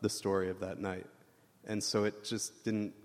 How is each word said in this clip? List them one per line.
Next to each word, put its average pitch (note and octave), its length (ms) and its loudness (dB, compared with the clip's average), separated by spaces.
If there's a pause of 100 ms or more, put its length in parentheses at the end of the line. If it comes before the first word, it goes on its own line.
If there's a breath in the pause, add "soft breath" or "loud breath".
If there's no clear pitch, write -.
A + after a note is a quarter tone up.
the G#2+ 80 4
story F#2+ 400 2
of F#2 120 -4
that F#2 180 -4
night. F#2 280 -2 (600)
And G#2+ 160 -2
so G#2 220 4
it G#2 200 0
just - 400 -4
didn't, G#2+ 300 0 (100)